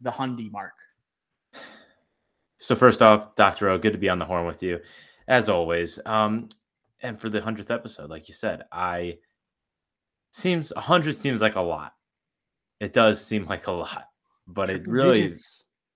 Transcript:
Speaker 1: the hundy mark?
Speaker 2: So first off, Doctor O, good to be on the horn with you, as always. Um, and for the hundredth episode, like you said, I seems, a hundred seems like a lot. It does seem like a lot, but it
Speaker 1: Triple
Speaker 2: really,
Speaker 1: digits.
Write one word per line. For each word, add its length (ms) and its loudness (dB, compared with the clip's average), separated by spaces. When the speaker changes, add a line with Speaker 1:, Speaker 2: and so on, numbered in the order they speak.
Speaker 1:
the 100 -6
hundy 400 -8
mark? 240 -12
Speaker 2:
So 160 0
first 260 6
off, 360 6
Doctor 340 4
O, 80 2
good 140 2
to 60 -6
be 100 0
on 100 0
the 60 -4
horn 200 -4
with 200 -8
you, 160 -4
as 200 2
always. 560 -2
Um, 440 -2
and 200 -10
for 80 -6
the 120 -2
hundredth 300 -10
episode, 400 -10
like 160 -16
you 80 -20
said, 380 -8
I 460 -6
seems, 460 -2
a 40 -8
hundred 360 0
seems 240 -2
like 160 0
a 40 -2
lot. 340 -6
It 120 -8
does 320 4
seem 220 -4
like 200 -8
a 60 -6
lot, 360 -10
but 220 -4
it 160 -6
Speaker 1:
Triple 80 -6
Speaker 2:
really, 300 4
Speaker 1:
digits. 420 -8